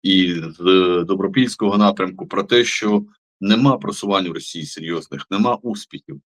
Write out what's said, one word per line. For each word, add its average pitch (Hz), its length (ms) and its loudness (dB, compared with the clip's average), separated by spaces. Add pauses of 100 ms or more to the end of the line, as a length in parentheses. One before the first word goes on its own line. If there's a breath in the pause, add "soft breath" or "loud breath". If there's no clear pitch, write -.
і 90 300 2
з, 80 260 -8
е, 90 440 4
Добропільського 101 720 0
напрямку 95 500 0
про 120 160 -4
те, 120 200 4
що 104 420 0 (360 loud breath)
нема 113 360 4
просувань 98 500 -2
у 85 60 -8
Росії 80 320 -10
серйозних, 80 640 -10
нема 113 260 0
успіхів - 720 -12